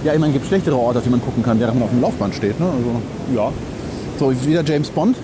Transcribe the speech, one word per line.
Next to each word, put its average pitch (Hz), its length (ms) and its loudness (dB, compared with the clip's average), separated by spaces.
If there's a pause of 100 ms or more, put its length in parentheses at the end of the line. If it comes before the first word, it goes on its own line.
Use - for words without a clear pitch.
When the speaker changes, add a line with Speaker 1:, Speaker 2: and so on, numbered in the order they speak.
Speaker 1:
Ja, 151 100 2
ich 156 40 4
meine, 151 140 4
gibt 131 140 0
schlechtere 170 300 2
Orte, 123 220 2
auf 113 60 -2
die 120 60 2
man 123 120 4
gucken 117 200 -2
kann, 110 180 2
während 117 160 2
man 120 80 2
auf 104 60 -2
dem 123 100 2
Laufband 135 340 -2
steht, 107 240 -2
ne? 165 80 0
Also 120 720 -2
Speaker 2:
Ja. 107 160 0 (680)
Speaker 1:
So, 135 140 2 (140)
wieder 160 180 2
James 147 260 0
Bond. 202 340 2